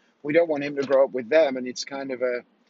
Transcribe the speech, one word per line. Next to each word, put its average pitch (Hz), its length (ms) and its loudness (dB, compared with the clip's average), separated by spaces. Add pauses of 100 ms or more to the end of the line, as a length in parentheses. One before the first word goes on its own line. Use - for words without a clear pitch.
(240)
we 147 100 -4
don't 170 160 4
want 143 140 -2
him 143 140 -6
to 135 100 -2
grow 135 180 6
up 127 60 -4
with 123 180 -6
them, 143 280 4
and 127 100 -6
it's - 180 -10
kind 139 260 -10
of 120 100 -6
a, 123 220 -2 (260)